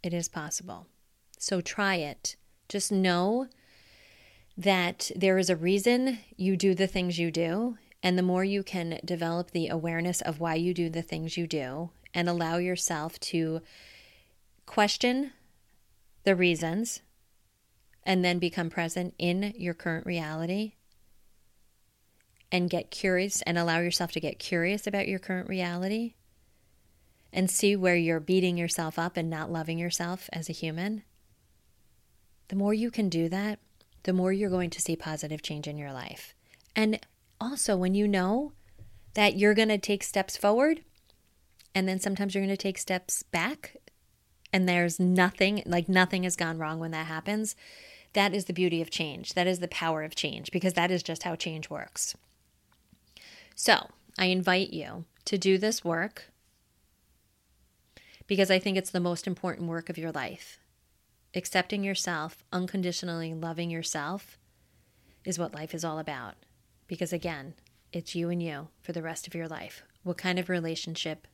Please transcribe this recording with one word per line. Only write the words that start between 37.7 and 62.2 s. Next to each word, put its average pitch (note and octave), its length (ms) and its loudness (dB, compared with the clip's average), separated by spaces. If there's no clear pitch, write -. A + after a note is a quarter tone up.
when F#3 200 4
you G#3 120 4
know G3+ 460 2
that G#3 200 6
you're G#3 200 6
gonna G#3+ 240 4
take G3+ 240 0
steps - 340 -2
forward, C4+ 440 4
and F#3+ 140 2
then F#3+ 120 0
sometimes G3 360 -2
you're G3 80 2
gonna G3 120 2
take F#3+ 220 -4
steps - 460 -4
back, F#3 540 -4
and F#3 180 4
there's F3 300 2
nothing, F#3 680 4
like, F3 240 0
nothing F#3 340 4
has F3+ 120 0
gone E3 240 -4
wrong D#3+ 200 -4
when E3 120 -4
that D#3+ 160 -6
happens, G3+ 480 -4
that G3 220 4
is G3 100 -2
the F#3 80 -6
beauty E3+ 280 2
of D#3 100 -4
change. C#3+ 420 -6
That F3+ 140 2
is F#3 100 2
the F3 100 -6
power D#3+ 360 -2
of D#3 100 -10
change, D3+ 380 -6
because F#3 220 2
that F3 180 4
is F3+ 100 0
just - 220 -6
how E3+ 120 -4
change D#3+ 360 -8
works. - 440 -6
So, - 340 4
I F#3 60 4
invite F#3 460 2
you E3 340 -8
to G3+ 140 -2
do F#3+ 180 6
this G#3+ 260 -2
work, E3+ 500 -4
because G3 220 4
I F#3 100 6
think F#3+ 180 0
it's F#3+ 140 -2
the F3+ 80 0
most F3 280 0
important F3 420 -4
work E3 200 -6
of E3 80 -6
your E3 140 -6
life. - 480 -8
Accepting F#3 480 -2
yourself, F3 680 -4